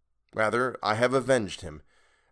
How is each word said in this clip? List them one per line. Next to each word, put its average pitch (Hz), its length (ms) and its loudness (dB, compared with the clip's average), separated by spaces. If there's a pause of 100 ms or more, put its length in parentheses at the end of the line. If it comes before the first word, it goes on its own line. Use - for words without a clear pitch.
(360)
Rather, 113 480 0
I 107 100 2
have 123 200 2
avenged 120 480 0
him, 76 200 -14 (500)